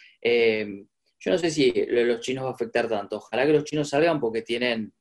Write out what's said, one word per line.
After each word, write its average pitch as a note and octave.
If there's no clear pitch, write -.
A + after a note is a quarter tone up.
Eh, A2
yo F3+
no F#3
sé E3
si C#3+
lo A2
de A#2
los A#2
chinos C3
va C3
a B2
afectar A2+
tanto. G#2
Ojalá A#2
que D3+
los D3
chinos D3
salgan D#3
porque A2+
tienen A#2